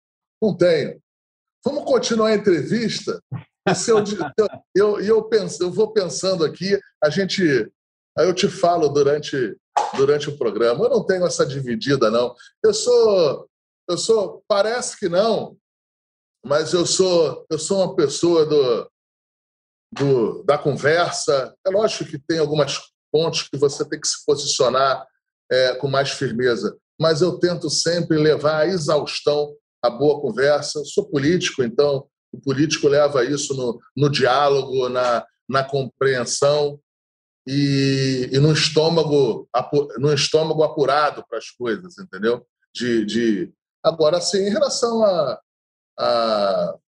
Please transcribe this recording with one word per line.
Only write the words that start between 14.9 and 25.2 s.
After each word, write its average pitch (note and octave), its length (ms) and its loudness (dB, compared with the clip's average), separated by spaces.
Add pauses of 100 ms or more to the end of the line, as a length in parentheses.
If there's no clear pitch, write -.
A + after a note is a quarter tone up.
que G3+ 100 -4
não, F3+ 480 0 (920)
mas D3+ 260 0
eu E3+ 140 2
sou, E3+ 640 0
eu D#3 80 -4
sou G3 200 -2
uma F#3 180 -2
pessoa E3+ 500 2
do, C3+ 440 0 (1000)
do, C3 520 0
da D3 120 2
conversa. C#3+ 960 0 (140)
É F#3+ 40 0
lógico F#3+ 380 -2
que D3+ 120 -12
tem E3 180 -4
algumas D3 400 0 (320)
pontos D#3 320 0
que - 160 -10
você C#3+ 260 0
tem D3+ 160 -8
que - 60 -6
se - 180 -6
posicionar, C3+ 800 0 (460)